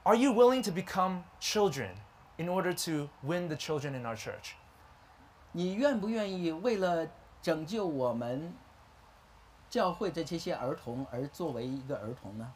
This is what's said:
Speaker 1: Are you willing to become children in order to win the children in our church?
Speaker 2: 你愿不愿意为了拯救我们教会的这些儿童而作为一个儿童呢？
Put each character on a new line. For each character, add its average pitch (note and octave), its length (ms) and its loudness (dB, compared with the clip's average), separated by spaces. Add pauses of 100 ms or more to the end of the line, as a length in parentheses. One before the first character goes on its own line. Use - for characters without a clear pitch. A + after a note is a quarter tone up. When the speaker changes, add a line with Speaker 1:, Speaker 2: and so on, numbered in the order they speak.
Speaker 1:
Are G#3+ 160 6
you B3+ 160 6
willing B3 300 8
to G3 80 0
become F#3 500 0 (180)
children C#3 520 2 (460)
in E3 100 -4
order F3+ 260 2 (120)
to D3 220 0 (140)
win F3 260 -2
the D#3 80 -2
children D3 360 -2
in B2+ 120 -6
our A2+ 140 -4
church? - 360 -10 (1000)
Speaker 2:
你 F3+ 240 -2
愿 B3+ 260 2
不 G#3 80 -2
愿 G3 320 -2
意 E3 100 2
为 G3+ 260 0
了 F3 300 2 (320)
拯 D#3+ 280 0
救 G#3 180 -2
我 C3 260 2
们 B2+ 400 -4 (1200)
教 F#3+ 220 4
会 F#3 180 -2
的 E3 140 -2
这 E3 160 -4
些 F3 160 -4
儿 B2+ 200 -2
童 B2 360 -6
而 C3 160 -4
作 E3 240 -6
为 A#2+ 160 -4
一 C3 160 -6
个 C3+ 140 -4
儿 A2 220 -6
童 G#2 200 -12
呢？ A#2+ 160 -10